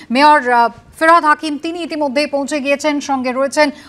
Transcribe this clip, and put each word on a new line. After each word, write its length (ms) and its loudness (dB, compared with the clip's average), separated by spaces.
মেয়র, 420 4
আহ, 160 4
ফেরহাদ 260 4
হাকিম 340 0
তিনি 240 -8
ইতিমধ্যেই 440 -2
পৌঁছে 340 -4
গিয়েছেন, 400 -2
সঙ্গে 320 -4
রয়েছেন 380 0